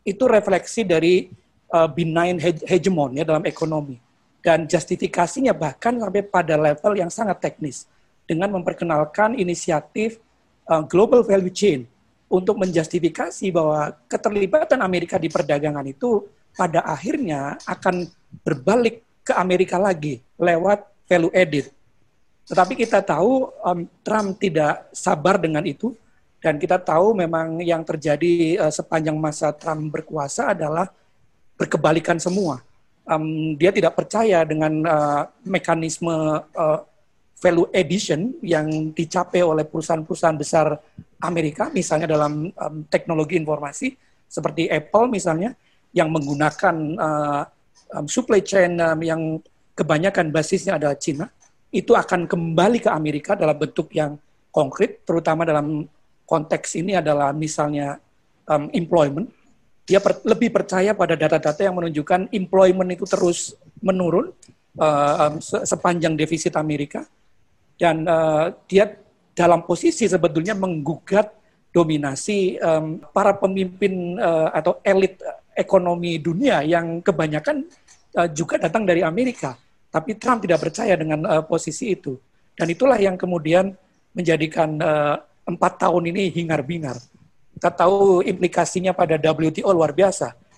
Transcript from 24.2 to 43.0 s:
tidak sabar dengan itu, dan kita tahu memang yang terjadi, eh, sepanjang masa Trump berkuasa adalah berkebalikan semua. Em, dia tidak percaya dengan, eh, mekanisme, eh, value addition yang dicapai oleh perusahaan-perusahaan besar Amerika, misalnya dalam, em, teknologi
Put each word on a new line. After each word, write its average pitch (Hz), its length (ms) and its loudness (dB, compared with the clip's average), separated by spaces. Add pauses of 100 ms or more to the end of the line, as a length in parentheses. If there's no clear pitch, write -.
tidak 156 560 -2
sabar 170 480 0
dengan 156 240 -2
itu, 151 320 -6 (400)
dan 151 240 -2
kita 180 160 0
tahu 180 400 2
memang 165 400 -2
yang 170 240 0
terjadi, 160 800 0
eh, 156 80 2
sepanjang 156 480 -2
masa 151 320 -2
Trump 156 400 -6
berkuasa 156 640 -4
adalah 160 320 -4 (720)
berkebalikan 160 640 0
semua. 180 400 -2 (440)
Em, 156 520 -2
dia 175 160 4
tidak 180 240 0
percaya 196 480 2
dengan, 156 360 -2
eh, 151 420 0 (220)
mekanisme, 160 960 -2
eh, 156 380 -2 (600)
value 170 320 4
addition 180 600 0 (120)
yang 156 480 -2
dicapai 180 480 -2
oleh 156 240 2
perusahaan-perusahaan 160 720 -2
besar 151 400 0 (440)
Amerika, 165 520 -2
misalnya 165 360 -2
dalam, 151 400 0
em, - 260 -8 (140)
teknologi 165 520 0